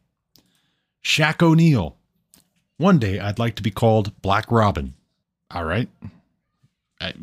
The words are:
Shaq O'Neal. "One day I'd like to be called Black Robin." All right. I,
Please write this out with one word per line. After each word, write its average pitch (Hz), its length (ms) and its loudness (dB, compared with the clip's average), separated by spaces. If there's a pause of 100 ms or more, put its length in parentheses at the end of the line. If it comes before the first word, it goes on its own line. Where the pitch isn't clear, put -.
(1040)
Shaq 156 380 0
O'Neal. 160 560 4 (800)
"One 175 220 4
day 101 200 -4
I'd 101 200 -6
like 117 160 -4
to - 80 -12
be 107 80 -2
called 110 500 0
Black 98 300 -2
Robin." 101 420 0 (560)
All 85 160 -8
right. 98 240 -4 (1120)
I, - 220 -10